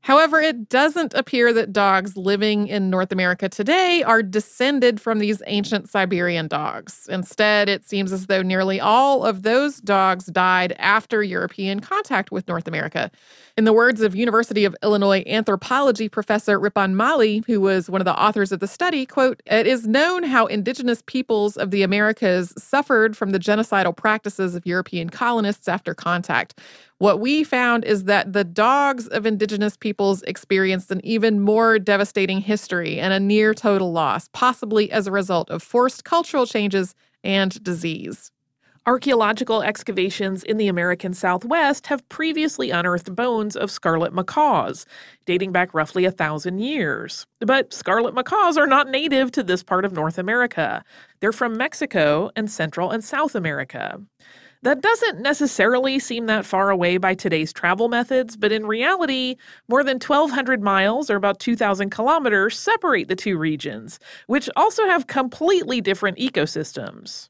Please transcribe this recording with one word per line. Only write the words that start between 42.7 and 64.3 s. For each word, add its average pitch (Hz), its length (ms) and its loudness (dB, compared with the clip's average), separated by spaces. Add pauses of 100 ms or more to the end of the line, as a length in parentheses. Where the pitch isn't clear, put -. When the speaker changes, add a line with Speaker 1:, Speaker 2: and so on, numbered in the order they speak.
Speaker 2:
unearthed 175 460 -2
bones 226 400 -2
of - 120 -4
scarlet 165 440 -2
macaws, 185 760 0 (380)
dating 185 260 -2
back 180 240 0
roughly 165 300 0
a 185 80 2
thousand 165 480 -4
years. 190 640 -6 (140)
But 262 340 0
scarlet 226 400 -2
macaws 349 420 0
are 302 100 4
not 277 220 4
native 269 440 0
to 277 100 -2
this 180 220 -2
part 185 200 -2
of 196 80 -2
North 160 260 -4
America. 185 640 -2 (340)
They're 214 140 0
from 226 240 -2
Mexico 180 800 0
and 214 120 -4
Central 170 440 -4
and 226 100 -4
South 294 320 -4
America. 143 680 -6 (640)
That 277 160 0
doesn't 427 380 0
necessarily 262 800 0
seem 233 260 -6
that 214 180 0
far 196 260 0
away 180 260 2
by 185 180 2
today's 165 380 -2
travel 190 340 0
methods, 240 500 -2
but 208 140 2
in 214 160 -2
reality, 262 720 -2 (320)
more 262 160 2
than 262 160 -2
twelve 294 320 2
hundred 254 280 0
miles, 202 480 0
or 214 60 2
about 196 240 0
two 233 160 -2
thousand 196 360 0
kilometers, 226 680 0
separate 349 480 0
the 185 80 -2
two 185 240 -4
regions, 147 600 -6 (260)
which 269 300 -2